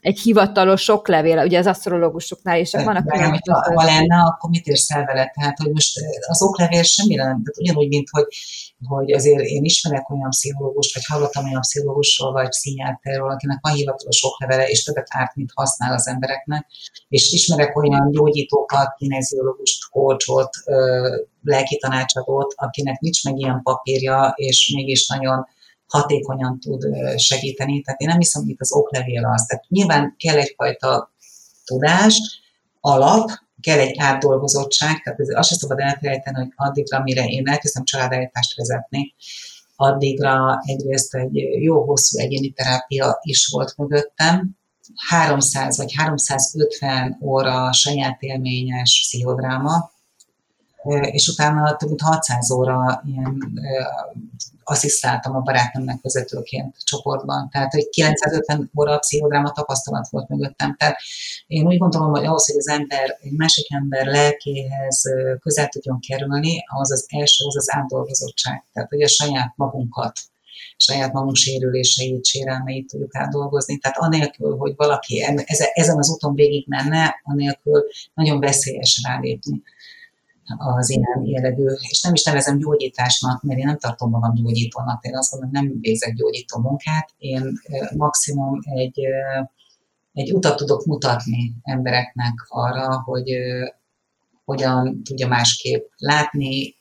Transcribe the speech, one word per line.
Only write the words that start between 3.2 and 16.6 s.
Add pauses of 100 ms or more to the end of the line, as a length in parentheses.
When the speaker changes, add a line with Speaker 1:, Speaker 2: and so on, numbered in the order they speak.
Speaker 2:
hogyha,
ha
lenne,
akkor
mit
érsz
el
vele?
Tehát,
hogy
most,
ö, (260)
az
oklevél
semmire
nem,
tehát
ugyanúgy,
mint
hogy, (600)
hogy
azért
én
ismerek
olyan
pszichológust,
vagy
hallottam
olyan
pszichológusról,
vagy
pszichiáterről,
akinek
van
hivatalos
oklevele,
és
többet
árt,
mint
használ
az
embereknek, (420)